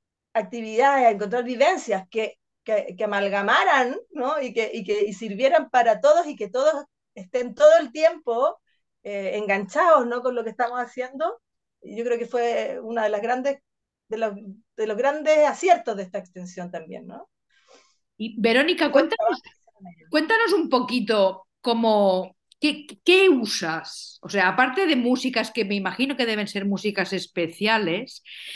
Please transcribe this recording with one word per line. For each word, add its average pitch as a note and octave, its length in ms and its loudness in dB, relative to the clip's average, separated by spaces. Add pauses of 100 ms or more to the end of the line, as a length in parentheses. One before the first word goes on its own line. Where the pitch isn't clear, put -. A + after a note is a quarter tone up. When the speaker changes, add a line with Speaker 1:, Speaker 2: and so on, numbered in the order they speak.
(340)
Speaker 1:
actividades, A#3 800 2
encontrar G#3 300 -4
vivencias B3 680 0
que, A3 280 -6 (260)
que, G#3+ 320 -2
que G#3+ 80 -6
amalgamaran, A3+ 920 2 (140)
¿no? D4 300 -4
Y B3+ 140 -6
que, A3 180 -2
y A3+ 120 -8
que, G#3 200 -2
y G#3 80 -4
sirvieran A#3 580 0
para A3+ 300 2
todos D#4 260 4
y D4 100 -10
que G3+ 120 -8
todos C#4+ 360 0 (300)
estén A3+ 400 -8
todo D#4 260 8
el C4 120 -8
tiempo, D#4 680 0 (420)
eh, G3 340 -6
enganchados, G#3+ 720 2
¿no? A#3+ 160 -6
Con B3+ 120 -2
lo A#3 100 -6
que A3 60 -8
estamos A#3+ 300 -4
haciendo. C4 600 -8 (420)
Yo G3+ 220 -8
creo A#3+ 140 -2
que A3+ 80 -8
fue A#3 540 -4
una A3+ 240 -4
de G#3+ 60 2
las G#3 120 -2
grandes, C4 360 -2 (500)
de A3 100 -8
los, A3 160 -2 (420)
de A3 100 -4
los G#3+ 100 -4
grandes D4+ 500 2
aciertos E4+ 500 2
de G3 80 -8
esta F#3 140 -10
extensión F3+ 520 -14
también, E3+ 360 -14
¿no? A#3+ 220 -18 (880)
Speaker 2:
Y, A3+ 240 -10
Verónica, C#4 520 2
Speaker 1:
Entonces, - 0 -
Speaker 2:
cuéntanos, E4+ 480 2 (720)
cuéntanos F4 420 2
un F#4+ 160 2
poquito G#3+ 800 0 (140)
cómo, G#3 760 2 (240)
qué, D4+ 260 -2 (180)
qué F#4+ 240 6
usas. G#3 920 -2
O - 60 -14
sea, F#3+ 200 2
aparte C4 380 2
de D#4 100 2
músicas B3 540 -2
que A3 140 -2
me G3+ 100 -4
imagino G3+ 420 -4
que B3 100 -2
deben G#3+ 220 -2
ser G3 180 -6
músicas G3 460 -2
especiales, F#3+ 1080 -4 (340)